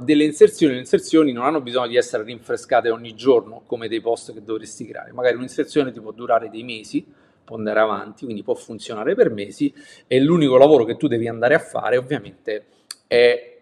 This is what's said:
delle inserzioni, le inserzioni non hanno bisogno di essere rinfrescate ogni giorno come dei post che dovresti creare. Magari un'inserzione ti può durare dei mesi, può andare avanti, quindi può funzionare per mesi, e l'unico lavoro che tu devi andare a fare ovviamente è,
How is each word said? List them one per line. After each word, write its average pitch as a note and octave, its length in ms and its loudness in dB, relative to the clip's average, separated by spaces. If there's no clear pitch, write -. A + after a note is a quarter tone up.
delle D3 240 2
inserzioni, D#3 480 4
le B2 60 -6
inserzioni D#3 520 2
non A#2+ 140 -4
hanno D#3 160 -2
bisogno B2 260 -4
di A#2 80 -4
essere A#2 280 0
rinfrescate A#2 640 -2
ogni A2+ 260 -6
giorno A2+ 500 0
come A2+ 220 -8
dei G#2+ 140 -6
post A#2 320 -6
che A2 100 -20
dovresti G#2+ 420 -12
creare. A2+ 280 -18
Magari B2 220 0
un'inserzione B2+ 580 -4
ti A2+ 80 -18
può G#2+ 100 -16
durare A2+ 380 -2
dei A2 140 -14
mesi, A#2 420 -10
può A2+ 120 -16
andare G#2+ 220 -2
avanti, G#2+ 460 -2
quindi G#2+ 160 -10
può B2 140 -4
funzionare A2+ 580 -8
per G#3 160 4
mesi, A2 420 -6
e B2+ 120 2
l'unico C#3+ 380 4
lavoro C#3 260 8
che G#2+ 140 -6
tu - 80 -4
devi A#2 220 -2
andare A#2 260 0
a D#3+ 60 4
fare A2+ 360 -4
ovviamente A2 720 -6
è, A#2+ 560 2